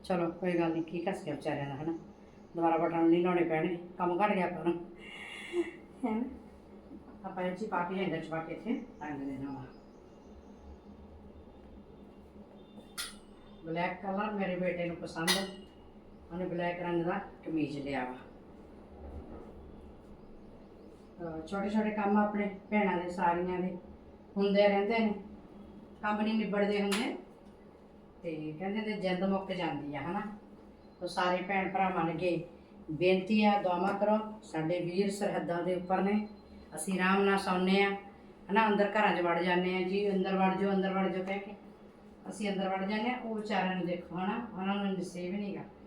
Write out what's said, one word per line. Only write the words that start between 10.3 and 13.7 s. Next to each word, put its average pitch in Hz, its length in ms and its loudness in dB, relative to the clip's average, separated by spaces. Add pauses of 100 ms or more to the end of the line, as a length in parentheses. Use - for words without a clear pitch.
ਬਲੈਕ 180 400 -4